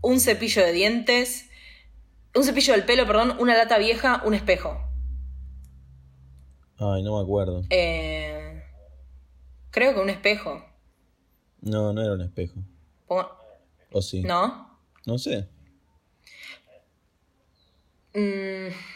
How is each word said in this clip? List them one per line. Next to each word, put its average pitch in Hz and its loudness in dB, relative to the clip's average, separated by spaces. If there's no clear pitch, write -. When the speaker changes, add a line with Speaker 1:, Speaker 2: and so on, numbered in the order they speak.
Speaker 1:
¿Un 254 4
cepillo 214 2
de 170 4
dientes? 233 0
¿Un 254 4
cepillo 269 2
del 233 4
pelo, 247 4
perdón? 220 2
¿Una 240 4
lata 226 6
vieja? 233 2
¿Un 214 2
espejo? - 0
Speaker 2:
Ay, 98 0
no 107 -2
me 98 -2
acuerdo. 92 -2
Speaker 1:
Eh, 156 -4
creo 254 4
que 202 0
un 196 0
espejo. 196 -2
Speaker 2:
No, 107 -2
no 107 -4
era 107 0
un 92 -2
espejo. 90 -8
Speaker 1:
Pongo- - -4
Speaker 2:
¿O 98 -2
sí? 92 -6
Speaker 1:
¿No? 185 -2
Speaker 2:
No 117 -4
sé. 101 -4
Speaker 1:
Mm, 190 -4